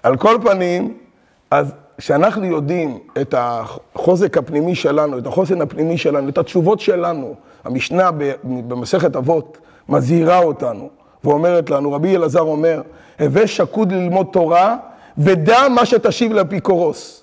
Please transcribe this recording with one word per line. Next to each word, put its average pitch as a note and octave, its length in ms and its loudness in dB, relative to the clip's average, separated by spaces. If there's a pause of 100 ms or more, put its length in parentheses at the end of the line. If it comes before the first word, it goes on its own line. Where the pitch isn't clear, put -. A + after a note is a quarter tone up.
על B2+ 140 2
כל A3 260 4
פנים, F#3 520 0 (560)
אז C#3+ 220 0 (260)
כשאנחנו F#3 460 0
יודעים D#3 540 -4 (220)
את C#3 180 -4
החוזק B2 1000 -2
הפנימי D3+ 360 -2
שלנו, D3 440 0
את A#2+ 80 -8
החוסן F3 340 -2
הפנימי D#3+ 380 -2
שלנו, C#3+ 300 -2
את C#3 100 -4
התשובות F#3 420 0
שלנו, E3+ 540 -2 (300)
המשנה E3 540 0
ב-, C#3+ 140 -2 (120)
במסכת B2+ 720 -2
אבות C#3+ 420 -2 (300)
מזהירה D#3+ 500 2
אותנו, C#3 500 -2 (360)
ואומרת D#3 460 2
לנו, C#3+ 220 0
רבי E3+ 240 0
אלעזר E3 240 0
אומר, D#3 420 0 (380)
"הווה D#3 260 2
שקוד G3 460 -2
ללמוד F3+ 400 0
תורה, F3+ 440 2 (420)
ודע F#3+ 500 4
מה A#3+ 180 4
שתשיב A3 460 2
לאפיקורוס." F3+ 920 -2